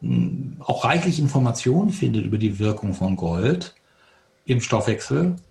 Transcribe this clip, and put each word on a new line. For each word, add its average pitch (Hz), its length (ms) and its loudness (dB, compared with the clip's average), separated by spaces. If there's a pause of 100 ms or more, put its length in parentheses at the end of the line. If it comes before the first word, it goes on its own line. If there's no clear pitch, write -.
mm, - 640 -2
auch - 220 -2
reichlich 170 340 2
Informationen 139 720 2
findet 113 340 0
über 107 140 -2
die 101 220 -2
Wirkung 107 340 -2
von 95 220 0
Gold 98 580 -2 (720)
im 123 160 0
Stoffwechsel. 135 760 0 (160)